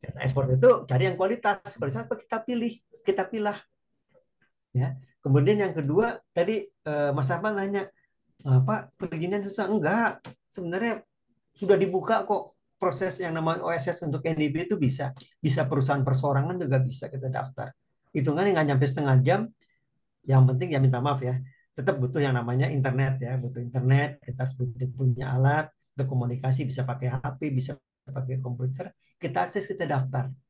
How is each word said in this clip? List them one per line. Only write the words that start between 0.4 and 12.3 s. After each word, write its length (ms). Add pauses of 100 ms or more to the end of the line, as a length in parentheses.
itu 160 (160)
cari 240
yang 80
kualitas, 400 (220)
kualitas 260
apa 160
kita 220
pilih, 320 (260)
kita 240
pilah. 320 (1200)
Ya. 220 (260)
Kemudian 320
yang 160
kedua, 480 (140)
tadi, 340
eh, 460
Mas 180
Arman 240
nanya, 320 (560)
"Apa 540
perizinan 420
susah?" 300
Enggak, 500 (300)
sebenarnya 500 (540)
sudah 240
dibuka 480
kok 300 (240)